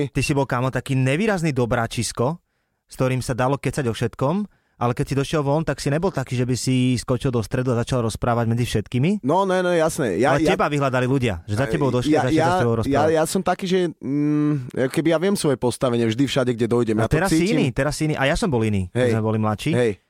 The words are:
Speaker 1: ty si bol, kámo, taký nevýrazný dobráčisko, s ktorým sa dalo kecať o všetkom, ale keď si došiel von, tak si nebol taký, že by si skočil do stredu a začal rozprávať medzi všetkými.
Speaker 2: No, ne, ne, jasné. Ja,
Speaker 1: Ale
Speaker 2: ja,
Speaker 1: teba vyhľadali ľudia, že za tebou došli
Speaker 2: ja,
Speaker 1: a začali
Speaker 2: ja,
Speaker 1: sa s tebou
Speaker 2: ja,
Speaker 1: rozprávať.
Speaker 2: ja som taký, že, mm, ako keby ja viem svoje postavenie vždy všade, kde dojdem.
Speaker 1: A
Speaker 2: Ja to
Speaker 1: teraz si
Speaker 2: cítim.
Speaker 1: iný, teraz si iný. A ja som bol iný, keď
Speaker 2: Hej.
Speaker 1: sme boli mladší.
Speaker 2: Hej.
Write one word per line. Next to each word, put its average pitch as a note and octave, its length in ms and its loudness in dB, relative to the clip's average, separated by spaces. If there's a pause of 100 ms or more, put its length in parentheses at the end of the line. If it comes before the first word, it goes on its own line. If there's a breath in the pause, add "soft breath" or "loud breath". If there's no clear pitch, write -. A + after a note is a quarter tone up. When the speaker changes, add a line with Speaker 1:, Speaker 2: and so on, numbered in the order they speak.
(120)
Speaker 1:
ty C3+ 100 -2
si D3 120 -2
bol, C#3 100 2
kámo, B2+ 240 -2
taký C3 260 -4
nevýrazný D#3 600 0
dobráčisko, A#2+ 800 -2 (480)
s - 100 -20
ktorým B2+ 300 -2
sa - 80 -4
dalo B2+ 240 0
kecať C3 320 -4
o A2 80 -2
všetkom, C3+ 400 -2 (400)
ale A#2+ 160 0
keď C3+ 160 -4
si - 80 -4
došiel C#3 260 0
von, C#3+ 220 0
tak D3+ 160 -4
si - 80 -6
nebol E3 240 0
taký, C3 240 -4
že B2 80 0
by B2 120 0
si C3 200 0 (220)
skočil B2+ 340 -2
do A#2+ 80 0
stredu B2 320 -2
a A#2 80 0
začal A#2+ 240 0
rozprávať A#2 420 0
medzi A#2 220 0
všetkými. C3 560 0
Speaker 2:
No, F3 200 2
ne, F#3 160 0
ne, F3 200 2
jasné. C#3 400 0
Ja, C#3+ 160 4
Speaker 1:
Ale D#3 80 0
Speaker 2:
ja, D3 80 4
Speaker 1:
teba E3+ 160 2
vyhľadali C3 400 0
ľudia, B2 380 0
že G#2 100 -4
za C3 100 0
tebou C#3 220 0
došli B2 240 0
Speaker 2:
ja, D3+ 80 4
Speaker 1:
a C3+ 80 2
začali B2+ 80 2
Speaker 2:
ja, D#3 80 4
Speaker 1:
sa E3+ 80 2
s F#3 80 2
tebou A#2 160 2
Speaker 2:
ja, A2+ 80 0
Speaker 1:
rozprávať. C#3 260 2
Speaker 2:
ja D#3+ 140 2
som F#3 180 -2
taký, F#3 240 -2
že, F#3 140 0 (160)
mm, D3 560 0 (260)
ako B2+ 140 0
keby D#3+ 160 0
ja D#3+ 120 4
viem G3 160 0
svoje C#3+ 200 0
postavenie A#2+ 480 0
vždy A2+ 220 2
všade, B2+ 260 0
kde A#2 160 0
dojdem. A2 320 2
Speaker 1:
A - 0 -
Speaker 2:
Ja A2 80 2
to - 80 0
Speaker 1:
teraz F3 160 0
si D#3+ 80 4
Speaker 2:
cítim. G3+ 160 2
Speaker 1:
iný, E3+ 160 2
teraz C#3 240 -2
si D3+ 100 -2
iný. D3+ 100 -2
A C3+ 120 0
ja D#3 80 2
som A3+ 120 0
bol B2+ 120 2
iný, G#2 320 0
keď A#2+ 100 0
Speaker 2:
Hej. B2 120 2
Speaker 1:
sme A2 100 0
boli A2 140 0
mladší. G#2+ 340 -2
Speaker 2:
Hej. A#2+ 200 2 (180)